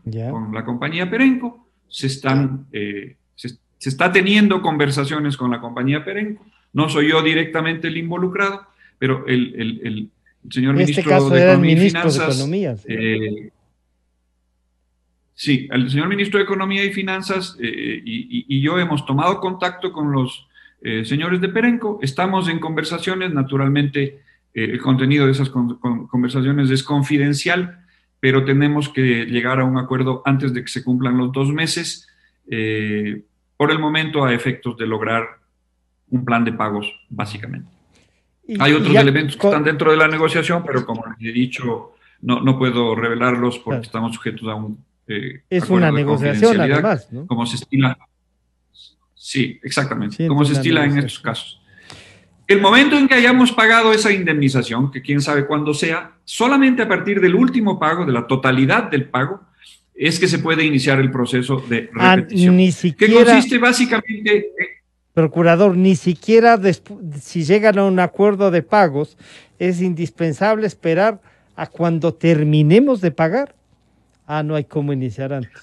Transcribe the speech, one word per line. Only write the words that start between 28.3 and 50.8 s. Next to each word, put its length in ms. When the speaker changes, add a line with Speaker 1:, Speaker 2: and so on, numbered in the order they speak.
Speaker 2:
tenemos 440
que 380
llegar 340
a 40
un 140
acuerdo 460
antes 300
de 80
que 60
se 160
cumplan 340
los 140
dos 200
meses, 560
eh, 720
por 140
el 80
momento 460
a 100
efectos 420
de 100
lograr 380
un 140
plan 200
de 80
pagos, 400
básicamente. 600
Speaker 1:
Y, 140
Speaker 2:
Hay 120
Speaker 1:
y 20
Speaker 2:
otros 180
Speaker 1:
ya 80
Speaker 2:
elementos 360
que 40
Speaker 1:
con 100
Speaker 2:
están 140
dentro 260
de 60
la 120
negociación, 580
pero 180
como 220
les 240
he 20
dicho, 600
no, 200
no 180
puedo 360
revelarlos 640
porque 180
Speaker 1:
Claro. 60
Speaker 2:
estamos 320
sujetos 340
a 60
un, 240
eh, 400
Speaker 1:
Es 160
Speaker 2:
acuerdo 120
Speaker 1:
una 100
Speaker 2:
de 60
Speaker 1:
negociación, 640
Speaker 2:
confidencialidad, 220
Speaker 1:
además, 340
¿no? 140
Speaker 2:
como 200
se 100
estila. 400
Sí, 480
exactamente, 540
Speaker 1:
Sí, 100
Speaker 2:
como 180
se 80
Speaker 1:
es 60
una 20
Speaker 2:
estila 200